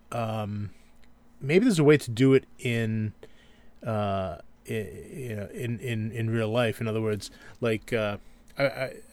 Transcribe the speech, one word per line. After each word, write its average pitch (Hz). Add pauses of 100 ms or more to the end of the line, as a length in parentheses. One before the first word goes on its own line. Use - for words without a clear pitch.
(120)
um, 107 (680)
maybe 170
there's 196
a 151
way 151
to -
do 131
it 131 (140)
in, 110 (760)
uh, 98 (300)
i-, 127 (400)
you 123
know, 101
in, 120
in, 113
in 113
real 113
life. 113
In 113
other 110
words, 107 (300)
like, 113
uh, 104 (420)
I, 139
I, 135 (200)